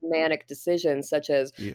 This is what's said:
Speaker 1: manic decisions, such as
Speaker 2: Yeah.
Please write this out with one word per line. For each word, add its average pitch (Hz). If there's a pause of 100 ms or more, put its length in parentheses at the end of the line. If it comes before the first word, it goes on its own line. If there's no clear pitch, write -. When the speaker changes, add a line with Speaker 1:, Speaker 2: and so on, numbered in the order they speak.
Speaker 1:
manic 160
decisions, 156
such 151
as 139
Speaker 2:
Yeah. -